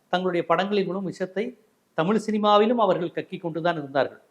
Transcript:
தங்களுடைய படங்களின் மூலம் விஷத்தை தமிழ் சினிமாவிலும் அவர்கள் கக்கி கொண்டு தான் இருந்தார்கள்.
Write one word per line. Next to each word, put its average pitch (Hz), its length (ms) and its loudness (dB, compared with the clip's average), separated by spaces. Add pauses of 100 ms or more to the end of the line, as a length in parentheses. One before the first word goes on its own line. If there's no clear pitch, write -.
தங்களுடைய 180 400 0
படங்களின் 190 360 2
மூலம் 185 180 -6
விஷத்தை 196 540 -6 (360)
தமிழ் 202 320 0
சினிமாவிலும் 208 500 4
அவர்கள் 180 340 2
கக்கி 160 300 -10
கொண்டு 165 220 -6
தான் 165 160 0
இருந்தார்கள். 139 540 -4